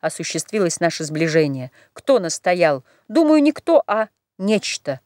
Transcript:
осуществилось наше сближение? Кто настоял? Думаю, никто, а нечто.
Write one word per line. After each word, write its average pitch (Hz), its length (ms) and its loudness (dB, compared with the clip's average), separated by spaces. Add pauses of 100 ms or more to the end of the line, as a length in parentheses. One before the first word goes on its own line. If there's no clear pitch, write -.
осуществилось 165 800 -4
наше 160 240 -2
сближение? 151 680 0 (220)
Кто - 260 0
настоял? 165 680 0 (240)
Думаю, 302 340 4
никто, 302 440 2
а 214 220 -2 (300)
нечто. 190 680 -4